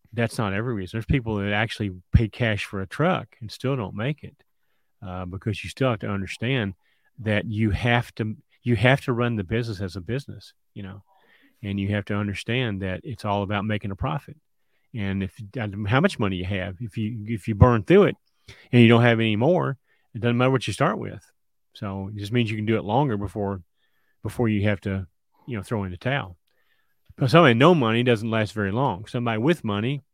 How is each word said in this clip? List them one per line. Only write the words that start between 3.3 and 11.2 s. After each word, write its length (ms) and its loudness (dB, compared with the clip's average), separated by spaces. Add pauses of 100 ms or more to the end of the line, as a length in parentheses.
and 100 -14
still 240 -4
don't 200 -6
make 280 -6
it, 200 -18 (640)
uh, 200 -8
because 380 -6
you 60 -10
still 220 0
have 80 -2
to 100 -6
understand 640 -4 (460)
that 260 0
you 240 0
have 460 0
to, 200 -6 (280)
you 120 2
have 260 4
to 120 -2
run 220 0
the 80 -2
business 380 -4
as 140 -6
a 60 -8
business, 520 -10 (200)
you 80 -16
know, 220 -16 (580)